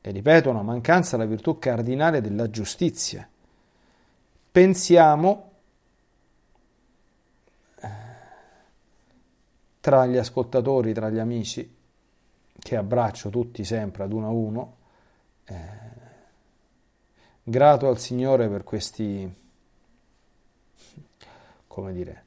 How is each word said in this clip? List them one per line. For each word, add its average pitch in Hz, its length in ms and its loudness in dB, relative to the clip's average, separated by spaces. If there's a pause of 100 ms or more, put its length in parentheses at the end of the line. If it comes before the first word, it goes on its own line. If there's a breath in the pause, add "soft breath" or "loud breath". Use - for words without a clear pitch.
E - 100 -12
ripeto, 135 400 4
una 110 120 -4
mancanza 123 540 0
della 113 120 -2
virtù 107 300 -4
cardinale 131 600 0
della 107 300 -4
giustizia. - 800 -6 (1200)
Pensiamo, 180 1000 6 (2250)
eh, - 80 -14 (1900 loud breath)
tra 131 260 4
gli 123 100 0
ascoltatori, 123 760 -2
tra 110 160 -4
gli 110 100 -4
amici, 113 600 -8 (840)
che - 140 -6
abbraccio 110 520 -4
tutti 120 360 -6
sempre 101 400 -6
ad 98 80 -8
uno 110 160 -6
a - 20 -4
uno, 113 460 -6 (680)
eh, 87 240 -14 (1700 soft breath)
grato 139 460 4
al 123 100 0
Signore 123 500 0
per 101 140 -6
questi, 101 720 -8 (2250 soft breath)
come 95 260 -12
dire - 340 -12